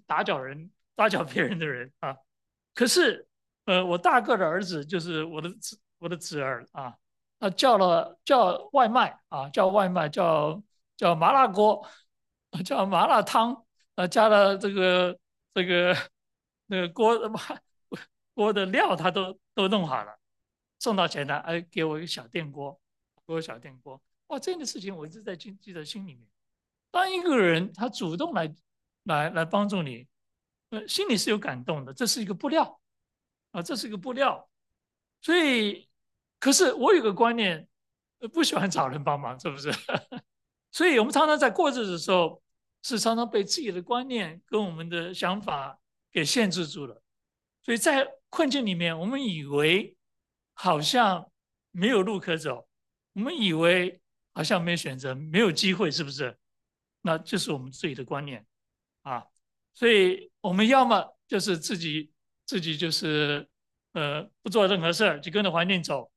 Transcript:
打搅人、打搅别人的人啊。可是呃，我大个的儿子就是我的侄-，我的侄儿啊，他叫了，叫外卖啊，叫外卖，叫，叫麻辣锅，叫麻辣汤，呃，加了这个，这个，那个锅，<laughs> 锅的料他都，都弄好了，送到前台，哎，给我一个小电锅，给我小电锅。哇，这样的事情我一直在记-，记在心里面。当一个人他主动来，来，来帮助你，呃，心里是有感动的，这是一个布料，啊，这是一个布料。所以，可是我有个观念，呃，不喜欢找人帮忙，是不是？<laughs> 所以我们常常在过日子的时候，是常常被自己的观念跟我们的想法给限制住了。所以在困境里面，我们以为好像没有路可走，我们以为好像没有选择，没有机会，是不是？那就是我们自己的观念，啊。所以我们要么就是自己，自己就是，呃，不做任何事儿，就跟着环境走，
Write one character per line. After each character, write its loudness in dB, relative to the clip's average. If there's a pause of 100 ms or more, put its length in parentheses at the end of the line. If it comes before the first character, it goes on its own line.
打 0
搅 -2
人、 -12 (240)
打 4
搅 -2
别 -2
人 -2
的 -4
人 -8
啊。 -8 (580)
可 2
是 2 (420)
呃， 4
我 0
大 4
个 2
的 2
儿 0
子 -6
就 -4
是 -4
我 -10
的 -8 (120)
侄-， -12 (200)
我 -8
的 -8
侄 -8
儿 -6
啊， -12 (460)
他 -2
叫 4
了， 2
叫 4
外 6
卖 2 (120)
啊， -8
叫 2
外 2
卖， 0
叫， 0 (360)
叫 2
麻 4
辣 6
锅， 2 (760)
叫 0
麻 4
辣 6
汤， 0 (300)
呃， -2
加 4
了 6
这 -4
个， 2 (380)
这 0
个， 2 (720)
那 -2
个 -2
锅， 4 (600)
<laughs> -20
锅 2
的 -2
料 2
他 0
都， -4 (160)
都 0
弄 0
好 -4
了， -20 (640)
送 -2
到 4
前 -4
台， -4
哎， -6
给 -6
我 -4
一 -10
个 -10
小 -10
电 -8
锅， -14 (480)
给 -14
我 -4
小 -10
电 -20
锅。 -20 (240)
哇， -8
这 -6
样 -6
的 -12
事 -8
情 -10
我 -14
一 -16
直 -20
在 -10
记-， -18 (100)
记 -20
在 -12
心 -12
里 -16
面。 -20 (640)
当 0
一 -2
个 2
人 2
他 -6
主 -6
动 -4
来， -4 (520)
来， -2
来 -2
帮 0
助 -4
你， -10 (600)
呃， -10
心 -2
里 2
是 -2
有 0
感 -8
动 -6
的， -16
这 -6
是 -2
一 -6
个 -6
布 -6
料， -2 (720)
啊， -8
这 -8
是 -8
一 -12
个 -8
布 -10
料。 -2 (720)
所 2
以， 2 (500)
可 4
是 6
我 4
有 6
个 2
观 2
念， -2 (520)
呃， -12
不 0
喜 0
欢 0
找 0
人 -6
帮 -2
忙， -10
是 -8
不 -8
是？ -6 (500)
<laughs> -20
所 0
以 4
我 4
们 -4
常 4
常 4
在 4
过 2
日 0
子 -4
的 -4
时 -2
候， 2 (420)
是 -4
常 0
常 -2
被 0
自 -4
己 -4
的 -8
观 -4
念 -6
跟 -2
我 -6
们 -10
的 -6
想 -4
法 -8 (360)
给 -2
限 2
制 -4
住 -12
了。 -18 (600)
所 -2
以 2
在 2 (200)
困 0
境 0
里 -2
面， -2
我 -6
们 -4
以 -4
为 2 (580)
好 0
像 2 (420)
没 -2
有 4
路 -4
可 -4
走， -8 (460)
我 -6
们 -4
以 0
为 2 (320)
好 -6
像 0
没 -2
有 0
选 -8
择， -8
没 -2
有 4
机 0
会， 0
是 -4
不 -10
是？ -8 (680)
那 0
就 -6
是 -4
我 -4
们 -14
自 -8
己 -8
的 -10
观 -8
念， -14 (560)
啊。 -10 (480)
所 2
以 2 (100)
我 -2
们 4
要 6
么 0 (100)
就 -2
是 -2
自 -6
己， -6 (320)
自 -6
己 -4
就 -4
是， -2 (440)
呃， -4 (200)
不 -8
做 4
任 0
何 2
事 0
儿， 2
就 -12
跟 0
着 0
环 0
境 0
走， -6